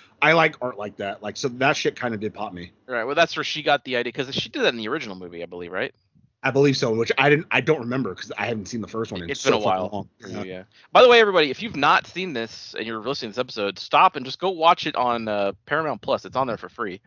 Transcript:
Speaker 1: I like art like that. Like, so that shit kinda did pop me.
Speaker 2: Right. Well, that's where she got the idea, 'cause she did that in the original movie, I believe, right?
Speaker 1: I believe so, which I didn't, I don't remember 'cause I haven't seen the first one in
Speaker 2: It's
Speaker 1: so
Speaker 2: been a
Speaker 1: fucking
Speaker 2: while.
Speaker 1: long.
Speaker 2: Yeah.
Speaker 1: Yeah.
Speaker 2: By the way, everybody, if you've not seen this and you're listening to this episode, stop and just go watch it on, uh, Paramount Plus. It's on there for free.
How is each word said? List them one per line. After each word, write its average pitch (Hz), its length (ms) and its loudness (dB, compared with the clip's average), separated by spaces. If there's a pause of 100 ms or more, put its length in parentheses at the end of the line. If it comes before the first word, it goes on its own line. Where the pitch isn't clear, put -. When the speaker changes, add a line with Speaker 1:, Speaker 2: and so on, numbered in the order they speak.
(220)
Speaker 1:
I 151 120 6
like 160 280 4
art 123 160 -6
like 101 200 -10
that. 101 260 -6
Like, 107 140 -8
so 143 120 -2
that 131 280 2
shit 143 220 -2
kinda 117 180 -2
did 101 160 -6
pop 104 200 -8
me. 87 180 -12 (160)
Speaker 2:
Right. 123 160 -4
Well, 139 120 -4
that's 165 200 2
where 151 80 -4
she 151 200 -6
got 143 200 2
the 127 140 -2
idea, 120 160 -2
'cause 135 200 -6
she - 160 -4
did 302 120 -6
that 202 80 4
in 123 80 0
the 107 100 -6
original 120 280 -6
movie, 87 280 -12
I - 20 -8
believe, 87 280 -12
right? 107 200 -4 (500)
Speaker 1:
I 131 80 0
believe 139 260 4
so, 117 160 0
which 113 240 2
I 139 120 6
didn't, 147 220 4
I 123 100 2
don't 151 180 2
remember 117 340 -4
'cause 110 240 -14
I 104 80 -4
haven't 110 220 -4
seen 113 140 -8
the 101 60 -8
first 113 240 -6
one 90 120 -8
in 85 60 -8
Speaker 2:
It's 139 120 -6
Speaker 1:
so - 100 -6
Speaker 2:
been - 20 -4
a 113 60 -4
Speaker 1:
fucking 104 120 0
Speaker 2:
while. 92 200 -2
Speaker 1:
long. 98 180 -8 (160)
Speaker 2:
Yeah. 95 180 -10
Speaker 1:
Yeah. 92 200 -12 (280)
Speaker 2:
By 208 100 8
the 247 80 10
way, 240 100 8
everybody, 185 300 4
if 131 120 -8
you've 214 140 -10
not 151 320 4
seen 180 260 -8
this - 420 -8
and 110 100 -6
you're 113 140 -6
listening 113 320 -6
to 98 40 -16
this 123 60 0
episode, 101 380 -4
stop 165 360 4
and 131 100 -8
just 131 140 -12
go 180 120 -2
watch 170 340 4
it 156 100 -4
on, 117 320 0
uh, 101 260 0 (120)
Paramount 147 360 -2
Plus. 120 240 -2
It's 92 100 -10
on 131 120 0
there 110 100 -4
for - 120 -14
free. 101 380 -8